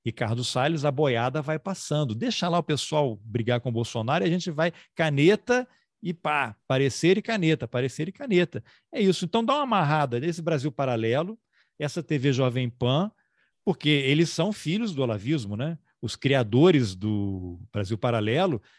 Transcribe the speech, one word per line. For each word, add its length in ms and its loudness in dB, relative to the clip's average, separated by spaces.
Ricardo 400 -4
Salles, 420 0
a 60 2
boiada 500 0
vai 180 -4
passando. 560 -4
Deixa 320 -4
lá 120 0
o 40 0
pessoal 600 -2
brigar 360 -2
com 100 -6
o 40 -2
Bolsonaro 500 -2
e 40 0
a 40 2
gente 180 -2
vai 220 0
caneta 720 2
e 100 -4
pá, 420 -2
parecer 500 2
e 40 -2
caneta, 460 0
parecer 400 -4
e 40 -8
caneta. 520 0
É 80 -2
isso. 240 4
Então 180 0
dá 120 2
uma 80 0
amarrada 560 2
nesse 200 -4
Brasil 320 -2
Paralelo, 640 0
essa 240 -6
T 160 -2
V 120 4
Jovem 380 0
Pan, 420 0
porque 240 0
eles 400 4
são 240 -2
filhos 400 -4
do 80 -2
olavismo, 560 -2
né? 220 -6
Os 160 -8
criadores 800 4
do 640 -4
Brasil 240 -4
Paralelo, 640 0